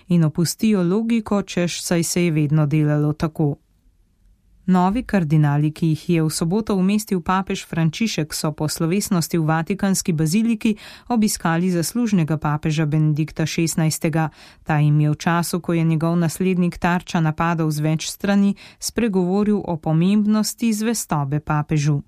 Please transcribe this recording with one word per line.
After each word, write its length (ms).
in 200
opustijo 560
logiko, 580
češ, 400
saj 220
se 220
je 60
vedno 360
delalo 460
tako. 420
Novi 360
kardinali, 680
ki 160
jih 220
je 140
v 60
soboto 460
umestil 480
papež 400
Frančišek, 720
so 160
po 160
slovesnosti 720
v 80
vatikanski 640
baziliki 640
obiskali 640
zaslužnega 680
papeža 480
Benedikta 600
Šestnajstega. 840
Ta 160
jim 160
je 100
v 60
času, 480
ko 100
je 140
njegov 320
naslednik 640
tarča 400
napadov 480
z 80
več 320
strani, 440
spregovoril 840
o 160
pomembnosti 920
zvestobe 640
papežu. 680